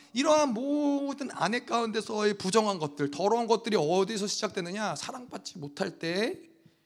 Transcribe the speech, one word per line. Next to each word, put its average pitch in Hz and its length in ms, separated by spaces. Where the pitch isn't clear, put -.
이러한 294 420
모든 277 800
아내 226 320
가운데서의 214 680
부정한 202 440
것들, 147 320
더러운 220 380
것들이 214 280
어디서 190 520
시작되느냐? 196 640
사랑받지 - 640
못할 160 400
때 196 400